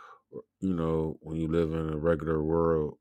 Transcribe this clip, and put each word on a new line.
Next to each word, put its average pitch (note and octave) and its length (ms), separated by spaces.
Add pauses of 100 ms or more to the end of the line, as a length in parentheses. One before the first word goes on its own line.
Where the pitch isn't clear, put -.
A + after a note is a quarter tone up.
(320)
or, C2 100 (180)
you F#2+ 140
know, D#2+ 480
when D#2+ 160
you E2 100
live D#2+ 260
in D#2+ 200
a D2+ 40
regular D#2 460
world D#2+ 580